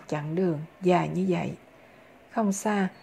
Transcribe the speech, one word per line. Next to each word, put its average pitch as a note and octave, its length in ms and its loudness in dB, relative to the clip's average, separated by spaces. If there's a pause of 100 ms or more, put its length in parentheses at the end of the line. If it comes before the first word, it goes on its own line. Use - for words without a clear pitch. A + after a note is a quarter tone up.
chặng D3+ 280 -4
đường F3 240 0 (220)
dài E3+ 320 2
như F3+ 160 -2
vậy. E3 220 -2 (800)
Không G#3 220 2
xa, G3+ 340 0 (160)